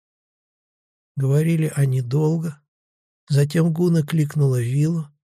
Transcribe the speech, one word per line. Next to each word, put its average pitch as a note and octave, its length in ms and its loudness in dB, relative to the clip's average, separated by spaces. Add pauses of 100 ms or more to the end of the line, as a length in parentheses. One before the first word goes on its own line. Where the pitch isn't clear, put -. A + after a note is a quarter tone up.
(1160)
Говорили D3+ 600 0
они C3 260 0
долго. D#3 600 -2 (680)
Затем D3 420 2
Гуна E3+ 320 2
кликнула D3 580 0
Вилу, D3 460 -2 (180)